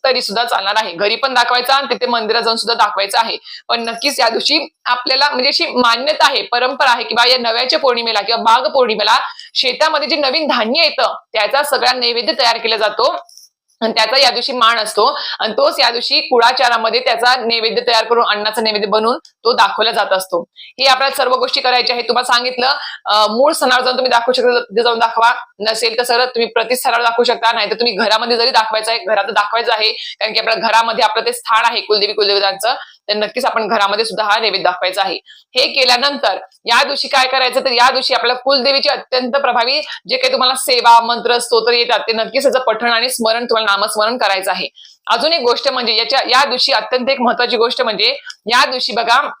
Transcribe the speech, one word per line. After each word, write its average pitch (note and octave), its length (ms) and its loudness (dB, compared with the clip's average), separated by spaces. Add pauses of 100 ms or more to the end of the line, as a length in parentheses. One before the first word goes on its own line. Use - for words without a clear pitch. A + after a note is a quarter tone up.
तरी B3 180 0
सुद्धा A3 220 -2
चालणार G3 320 -2
आहे. G#3+ 160 -2
घरी G#3 240 -2
पण C4 180 -2
दाखवायचा B3 400 2
आणि C#4 160 0
तिथे B3 160 -2
मंदिरात A3+ 360 0
जाऊन A3+ 140 0
सुद्धा A3+ 280 0
दाखवायचा G#3 360 0
आहे. A3 160 -2 (320)
पण A#3 120 -2
नक्कीच A#3 400 -4
या A#3 80 4
दिवशी A#3+ 300 0 (260)
आपल्याला C4 460 0
म्हणजे B3+ 180 -2
अशी D4+ 180 -2
मान्यता B3+ 640 2
आहे, A3 120 -2
परंपरा B3+ 480 0
आहे A#3 140 0
की A3+ 100 -6
बा A#3+ 140 4
या B3+ 100 4
नव्याच्या A#3+ 400 -2
पौर्णिमेला A#3 420 0
किंवा G#3 220 -2
माघ A#3 240 4
पौर्णिमेला A3+ 500 2 (380)
शेतामध्ये D4 540 0
जे D#4+ 80 -2
नवीन D4 300 -2
धान्य B3+ 360 0
येतं, B3+ 320 0 (180)
त्याचा G#3+ 300 0
सगळा B3 300 0
नैवेद्य A#3 460 -2
तयार A#3 180 2
केला A3 200 -2
जातो A3 400 0 (640)
आणि A3 120 -2
त्याचा A3+ 260 0
या C4 120 4
दिवशी A#3 220 -6
मान A#3 260 2
असतो A3 400 0 (220)
आणि G#3+ 120 -4
तोच D4 280 2
या A#3+ 100 4
दिवशी A#3+ 300 -2
कुळाचारामध्ये A#3+ 800 2
त्याचा B3 360 2
नैवेद्य A#3 500 -2
तयार A3+ 180 2
करून, A#3 220 2
अन्नाचा G#3+ 360 -2
नैवेद्य G#3+ 240 -2
बनवून A3 320 0
तो - 340 -4
दाखवला A3 380 0
जात G3+ 220 0
असतो. F#3 320 -2 (120)
हे - 300 -4
आपल्याला C4 300 2
सर्व B3+ 180 0
गोष्टी C4 260 -2
करायच्या B3 360 0
आहेत. A#3 120 -4
तुम्हाला B3 240 0
सांगितलं, B3 340 0 (400)
अ, G#3 200 4
मूळ B3+ 260 2
स्थानावर B3+ 300 2
जाऊन B3+ 140 0
तुम्ही B3+ 140 0
दाखवू A#3 220 2
शकता, B3 280 2
तिथे G3+ 220 -2
जाऊन A#3 160 0
दाखवा, A3+ 340 2 (280)
नसेल A3 380 -2
तर A#3+ 40 0
सरळ B3 220 2
तुम्ही A#3 220 -2
प्रतिस्थानावर A#3 560 0
दाखवू A#3 220 2
शकता, A#3 280 2
नाहीतर G#3+ 220 -2
तुम्ही A#3 180 -2
घरामध्ये A3 440 0
जरी A#3 140 0
दाखवायचं A3 420 0
आहे, A3+ 120 -4
घरात G3 200 0
दाखवायचं A3 480 0
आहे, G#3+ 200 0
कारण - 400 -8
की A3 60 -2
आपल्या A3 160 0
घरामध्ये A3+ 500 2
आपलं A3+ 200 0
ते A#3+ 80 -2
स्थान A#3 320 0
आहे A3+ 160 0
कुलदेवी G#3 320 -2
कुलदेवतांचं, G3+ 600 0 (340)
तर G#3 60 -2
नक्कीच G#3+ 300 -4
आपण A3+ 240 -2
घरामध्ये G3+ 360 0
सुद्धा G#3+ 200 -4
हा G#3 140 2
नैवेद्य G3 260 -2
दाखवायचा F#3 380 0
आहे. F#3 160 -2 (360)
हे B3+ 120 2
केल्यानंतर B3 720 0 (260)
या A#3+ 200 2
दिवशी C#4 240 -4
काय C4 180 2
करायचं, C4 340 0
तर - 100 -2
या A#3+ 200 4
दिवशी C4 240 -2
आपल्याला A#3+ 260 0
कुलदेवीची C4+ 480 0
अत्यंत B3 440 -2
प्रभावी C4+ 480 0 (280)
जे B3+ 80 0
काही B3+ 160 0
तुम्हाला B3+ 220 0
सेवा, A#3 460 4
मंत्र, A#3 380 0
स्तोत्र A#3 340 0
येतात, A#3+ 280 0
ते A3+ 120 -4
नक्कीच A3+ 340 -2
याचं B3+ 120 2
पठण A#3 340 0
आणि A#3 160 0
स्मरण, A#3 360 -2
तुम्हाला A3 240 0
नामस्मरण G#3+ 500 0
करायचं G3 320 0
आहे. F#3 180 -6 (380)
अजून B3+ 260 0
एक E4 80 0
गोष्ट A#3+ 280 0
म्हणजे A#3+ 280 -2
याच्या, A#3 320 0
या B3+ 160 4
दिवशी B3+ 280 -2
अत्यंत B3 380 0
एक C4+ 100 0
महत्वाची A#3+ 360 0
गोष्ट A#3+ 260 0
म्हणजे A3 340 0 (300)
या B3 200 4
दिवशी B3+ 260 -6
बघा A#3 380 2 (100)